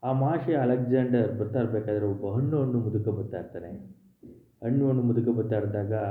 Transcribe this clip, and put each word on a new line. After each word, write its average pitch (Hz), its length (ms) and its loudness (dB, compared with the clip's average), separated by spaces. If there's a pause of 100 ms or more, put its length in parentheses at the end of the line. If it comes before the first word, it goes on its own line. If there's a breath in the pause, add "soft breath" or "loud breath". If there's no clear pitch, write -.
ಆ 127 80 0
ಮಹಾಶಯ 139 440 2
ಅಲೆಕ್ಸಾಂಡರ್ 123 840 2
ಬರ್ತಾ 107 200 -2
ಇರ್ಬೇಕಾದ್ರೆ 107 460 0
ಒಬ್ಬ 101 200 -2
ಹಣ್ಣು, 139 360 0
ಹಣ್ಣು 123 180 0
ಮುದುಕ 104 280 -2
ಬರ್ತಾ 98 320 -4
ಇರ್ತಾನೆ. 87 300 -12 (920)
ಹಣ್ಣು, 139 260 2
ಹಣ್ಣು 127 140 2
ಮುದುಕ 117 320 2
ಬರ್ತಾ 107 240 0
ಇದ್ದಾಗ 101 340 -2 (180)